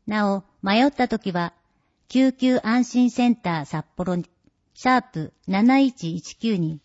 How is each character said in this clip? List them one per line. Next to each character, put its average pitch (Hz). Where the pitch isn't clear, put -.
な 208
お、 196
迷 214
っ 285
た 247
と 226
き 190
は、 175
救 262
急 254
安 240
心 247
セ 247
ン 233
タ 165
ー -
札 156
幌 180
に、 170
シ -
ャ 254
ー -
プ 156
七 226
一 233
一 -
九 220
に 160